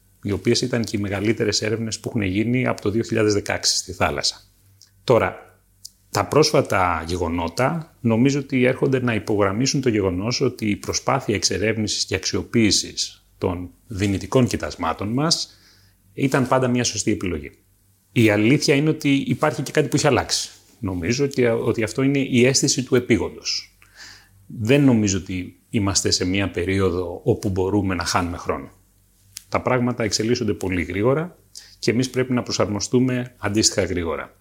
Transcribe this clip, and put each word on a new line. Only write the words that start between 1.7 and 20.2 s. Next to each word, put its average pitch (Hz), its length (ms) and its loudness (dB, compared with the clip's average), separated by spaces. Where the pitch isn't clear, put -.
που - 100 -8
έχουν 113 120 -2
γίνει 110 460 0
από 117 140 -2
το 107 80 0
δύο 110 140 -2
χιλιάδες 110 300 0
δεκαέξι 101 440 -2
στη - 160 -8
θάλασσα. 73 480 -2
Τώρα, 98 480 2
τα 101 140 0
πρόσφατα 101 840 2
γεγονότα 87 960 -4
νομίζω 120 380 2
ότι 131 260 0
έρχονται 131 360 2
να 120 120 0
υπογραμμίσουν 107 680 0
το 123 80 2
γεγονός 101 520 0
ότι 120 280 -2
η 101 60 0
προσπάθεια 120 600 -2
εξερεύνησης 104 680 -2
και 101 100 -4
αξιοποίησης - 1120 -2
των 90 320 -4
δυνητικών 101 600 0
κοιτασμάτων 82 600 -4
μας 147 500 -2
ήταν 135 340 0
πάντα 127 200 2
μια 123 160 2
σωστή 113 280 -2
επιλογή. 85 400 -4
Η 110 180 4
αλήθεια 113 460 4
είναι 151 140 2
ότι 151 200 0
υπάρχει 147 340 0
και 131 100 -6
κάτι 147 160 2
που 123 80 -4
έχει 151 120 2
αλλάξει. 107 420 0